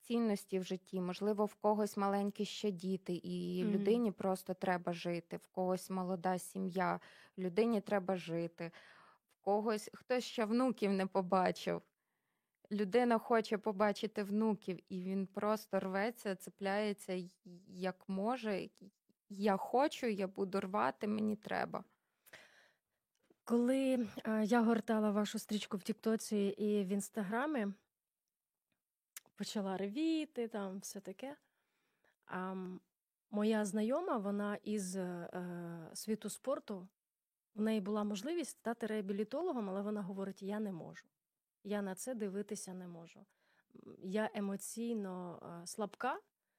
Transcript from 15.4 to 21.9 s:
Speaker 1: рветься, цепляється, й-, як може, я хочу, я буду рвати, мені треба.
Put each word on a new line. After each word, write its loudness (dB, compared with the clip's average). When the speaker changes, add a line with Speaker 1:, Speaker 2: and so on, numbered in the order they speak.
Speaker 1:
рветься, -2
цепляється, -2
й-, -4
як -4
може, -2
я 4
хочу, 2
я 0
буду -2
рвати, 0
мені 0
треба. -2